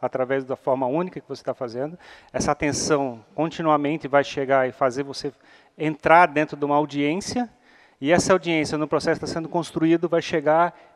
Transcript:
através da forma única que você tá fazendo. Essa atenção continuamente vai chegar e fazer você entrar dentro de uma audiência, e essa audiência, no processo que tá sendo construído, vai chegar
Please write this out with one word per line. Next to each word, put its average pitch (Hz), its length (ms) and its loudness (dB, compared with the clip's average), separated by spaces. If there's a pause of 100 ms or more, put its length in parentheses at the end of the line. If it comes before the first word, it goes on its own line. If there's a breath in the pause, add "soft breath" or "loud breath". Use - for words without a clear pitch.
através 131 440 -2
da 131 120 -6
forma 131 320 -2
única 165 320 -4
que - 80 -16
você 139 160 -12
tá 131 100 -4
fazendo. 131 420 -8 (360 loud breath)
Essa 123 180 -2
atenção 139 840 -2
continuamente 151 760 -2
vai 139 160 4
chegar 135 440 0
e 120 40 -6
fazer 135 320 -2
você 139 280 -10 (460 soft breath)
entrar 160 500 6
dentro 151 260 -2
de 143 120 -4
uma 147 100 2
audiência, 151 720 -2 (500 soft breath)
e 139 140 0
essa 175 220 4
audiência, 160 420 0
no 151 100 -2
processo 165 320 0
que 156 80 -8
tá - 60 -8
sendo 160 160 -6
construído, 165 580 0
vai 170 140 0
chegar 160 580 2 (180 soft breath)